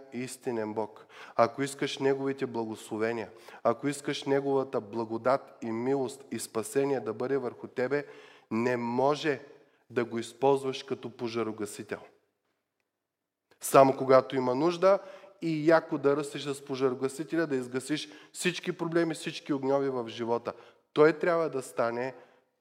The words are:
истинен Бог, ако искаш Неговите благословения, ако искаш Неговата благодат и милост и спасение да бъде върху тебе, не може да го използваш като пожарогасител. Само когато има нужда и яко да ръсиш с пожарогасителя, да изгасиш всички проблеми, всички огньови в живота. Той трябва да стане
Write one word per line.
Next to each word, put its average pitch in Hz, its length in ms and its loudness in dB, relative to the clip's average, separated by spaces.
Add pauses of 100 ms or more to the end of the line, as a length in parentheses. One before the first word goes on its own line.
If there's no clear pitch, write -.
(120)
истинен 120 600 -6
Бог, 107 320 -6 (300)
ако 117 260 4
искаш 139 360 -4
Неговите 135 480 0
благословения, 113 840 -4 (320)
ако 120 260 0
искаш 143 360 -6
Неговата 135 560 0
благодат 113 840 -2
и 117 100 -6
милост 127 580 -2
и 113 80 -6
спасение 135 600 -2
да 107 140 -6
бъде 127 240 -2
върху 117 280 -8
тебе, 135 400 -2 (440)
не 120 260 0
може 131 640 0 (480)
да 117 140 0
го 113 140 -6
използваш 135 640 0
като 120 340 -8
пожарогасител. 110 840 -6 (1600)
Само 135 360 8
когато 131 400 6
има 127 180 2
нужда 175 440 4 (440)
и 156 260 0
яко 160 300 4
да 139 180 4
ръсиш 143 280 -6
с 139 200 -8
пожарогасителя, 135 840 -2
да 139 100 0
изгасиш 127 520 -4 (240)
всички 175 400 -2
проблеми, 165 420 0
всички - 380 -6
огньови 139 360 2
в 123 200 -2
живота. 117 440 -2 (400)
Той 151 200 8
трябва 165 380 0
да 131 120 -4
стане 120 520 -2 (460)